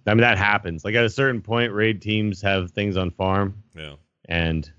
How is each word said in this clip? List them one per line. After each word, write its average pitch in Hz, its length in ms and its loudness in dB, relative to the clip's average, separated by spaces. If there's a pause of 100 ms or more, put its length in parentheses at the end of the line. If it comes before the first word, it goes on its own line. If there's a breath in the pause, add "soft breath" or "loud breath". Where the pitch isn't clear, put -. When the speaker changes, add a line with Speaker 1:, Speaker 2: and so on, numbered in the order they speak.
Speaker 1:
I 104 80 2
mean, 113 80 6
that 117 160 4
happens. 98 440 0
Like, 107 120 -6
at 117 100 4
a 107 60 0
certain 131 320 -2
point, 117 320 -2
raid 104 260 0
teams 107 400 -2
have 98 300 0
things 104 260 -2
on 92 140 0
farm, 95 440 0 (220)
Speaker 2:
Yeah. 73 200 -14 (340)
Speaker 1:
and 82 480 0